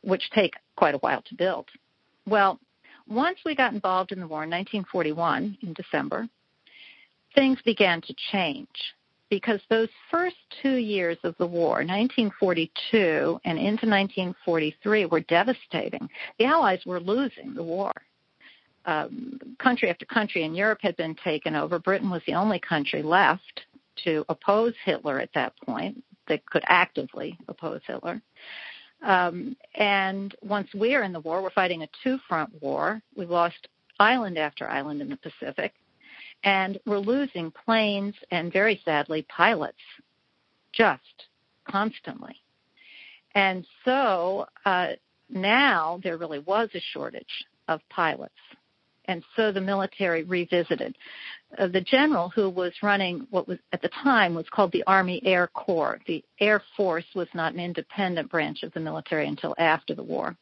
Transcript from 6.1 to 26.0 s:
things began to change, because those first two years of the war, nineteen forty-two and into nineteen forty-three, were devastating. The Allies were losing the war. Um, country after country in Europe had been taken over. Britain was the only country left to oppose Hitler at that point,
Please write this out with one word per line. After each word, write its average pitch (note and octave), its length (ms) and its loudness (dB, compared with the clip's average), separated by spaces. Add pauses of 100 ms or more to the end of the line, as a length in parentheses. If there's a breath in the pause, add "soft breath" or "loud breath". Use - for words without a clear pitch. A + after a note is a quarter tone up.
things C4+ 300 0
began F#3 360 0
to - 140 -14 (180)
change, E3+ 340 -4 (600)
because G3+ 400 -2
those A3+ 220 2 (200)
first F4 260 -2 (260)
two C4+ 140 2
years F#3+ 460 0
of F3+ 160 -4
the F3+ 80 0
war, E3+ 380 2
nineteen G#3 560 0
forty-two E3 1040 2
and E3 140 -2
into G#3+ 280 0
nineteen G3 480 0 (100)
forty-three, F3 600 2
were D#3+ 160 2
devastating. - 880 0 (300 loud breath)
The A#3 80 6
Allies C4 400 4
were F3+ 140 -4
losing G#3+ 540 -2
the - 80 -8
war. F3 300 -2 (920 soft breath)
Um, - 520 -4 (200)
country A#3+ 320 2
after - 160 -6
country G#3 360 0
in D#3+ 120 -4
Europe G#3 260 0
had F3 160 0
been D#3+ 260 -4
taken D#3 320 -2
over. D#3 240 -2
Britain F#3+ 320 0
was F3 160 -4
the - 80 -2
only F#3+ 240 2
country D3 440 -2
left E3+ 580 2 (440)
to D#3 240 0
oppose A3 460 2 (100)
Hitler D3 360 -2
at - 140 -6
that B2 200 -2 (100)
point, D#3+ 400 -6 (240)